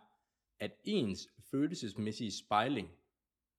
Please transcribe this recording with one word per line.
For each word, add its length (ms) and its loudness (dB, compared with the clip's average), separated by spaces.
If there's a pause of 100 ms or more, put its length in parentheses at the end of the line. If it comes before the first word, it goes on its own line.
(580)
at 260 -6
ens 440 0 (100)
følelsesmæssige 920 -2
spejling, 580 2 (680)